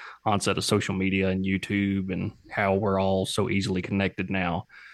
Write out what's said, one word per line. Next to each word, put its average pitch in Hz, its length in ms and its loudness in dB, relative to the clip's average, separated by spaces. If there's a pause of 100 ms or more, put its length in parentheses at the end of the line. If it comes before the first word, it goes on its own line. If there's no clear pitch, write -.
(280)
onset 101 300 2
of 92 60 -2
social 101 320 2
media 95 340 2
and 95 160 0
YouTube 98 640 0
and 92 200 -4 (180)
how 98 240 2
we're 98 260 2
all 95 280 2
so 101 200 0
easily 98 320 0
connected 95 520 -2
now. 92 340 -2 (280)